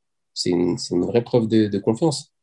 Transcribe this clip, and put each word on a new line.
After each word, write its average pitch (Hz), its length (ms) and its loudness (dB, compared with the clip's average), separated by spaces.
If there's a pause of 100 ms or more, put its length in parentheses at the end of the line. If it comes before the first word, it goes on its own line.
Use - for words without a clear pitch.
(340)
c'est - 160 -4
une, 87 260 0
c'est - 180 -6
une 90 120 2
vraie 120 180 0
preuve 113 240 2
de, 110 200 4
de 101 100 -4
confiance. 139 640 -2